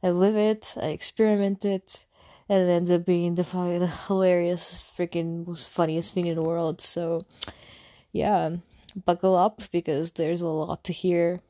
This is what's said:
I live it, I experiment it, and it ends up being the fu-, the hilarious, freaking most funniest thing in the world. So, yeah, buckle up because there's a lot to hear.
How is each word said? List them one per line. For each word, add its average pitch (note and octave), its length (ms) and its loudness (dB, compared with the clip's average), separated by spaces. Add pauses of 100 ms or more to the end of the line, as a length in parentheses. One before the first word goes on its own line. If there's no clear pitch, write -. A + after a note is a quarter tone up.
I F#3 80 0
live F#3 260 4
it, G#3+ 460 0
I - 60 -4
experiment G3+ 760 0
it, G3 400 -4 (440)
and F#3+ 140 4
it F3+ 80 4
ends F3 180 2
up F3 160 4
being F3 300 2
the F3 80 0
fu-, F3 360 -2
the F3+ 80 2
hilarious, F3+ 1080 0
freaking E3+ 480 -4
most E3+ 240 -8
funniest E3 460 -2
thing F3+ 100 0
in E3+ 100 -2
the E3 80 -2
world. E3 380 -2
So, E3+ 440 -2 (840)
yeah, E3+ 440 0 (500)
buckle F#3 300 2
up G3 260 2 (100)
because E3 400 -2
there's E3+ 300 -2
a F3 60 -4
lot D#3+ 380 -4
to F3+ 80 -4
hear. F3 460 0 (100)